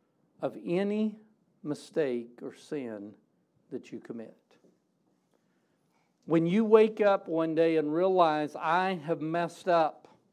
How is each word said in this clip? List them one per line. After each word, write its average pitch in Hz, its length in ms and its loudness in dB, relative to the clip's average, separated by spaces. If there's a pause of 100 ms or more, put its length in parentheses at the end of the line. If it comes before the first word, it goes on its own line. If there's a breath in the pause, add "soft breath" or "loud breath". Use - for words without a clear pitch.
(420)
of 139 220 -8
any 208 540 -2 (440)
mistake 135 800 -6
or 135 120 -14
sin 107 580 -10 (580)
that 120 220 -12
you - 80 -12
commit. 113 360 -16 (1900)
When 165 200 2
you 202 180 2
wake 220 360 6
up 196 280 2
one 160 260 -2
day 165 220 2
and 151 160 0
realize, 160 640 2
"I 180 380 0 (100)
have 160 160 -4
messed 165 480 -4
up," 165 400 0 (240)